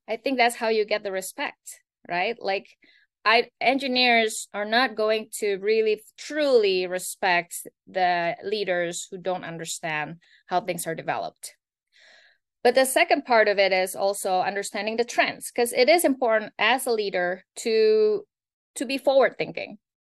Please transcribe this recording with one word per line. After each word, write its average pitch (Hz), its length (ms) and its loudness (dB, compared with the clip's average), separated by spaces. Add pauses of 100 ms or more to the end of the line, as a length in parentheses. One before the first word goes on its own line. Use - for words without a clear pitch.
I 220 100 -6
think 269 200 -4
that's 240 180 2
how 226 140 -4
you 220 140 0
get 208 200 -4
the 202 80 -6
respect, - 680 -10 (280)
right? 185 320 -2
Like, 196 240 -4 (580)
I, 233 260 4 (100)
engineers 247 920 2
are 208 140 -6
not 226 300 0
going 220 320 0 (140)
to 202 160 0
really 214 440 0 (160)
truly 226 720 2
respect 180 800 -4 (180)
the 175 580 0
leaders 180 680 -4
who 190 80 -12
don't 180 240 -6
understand 160 720 -8 (320)
how 180 140 0
things 175 260 -6
are 165 80 -6
developed. 139 600 -8 (1080)
But 240 100 4
the 262 120 4
second 311 400 0
part 220 220 4
of 202 120 2
it 190 120 4
is 190 240 0
also 196 440 0
understanding 202 580 -4
the 233 80 0
trends, - 460 -2
'cause 240 200 0
it 247 160 4
is 330 160 6
important 226 540 0
as 247 300 0
a 254 40 -2
leader 190 520 -2 (140)
to, 214 680 2 (480)
to 285 120 -6
be 269 120 -4
forward 262 400 4
thinking, - 400 -8 (240)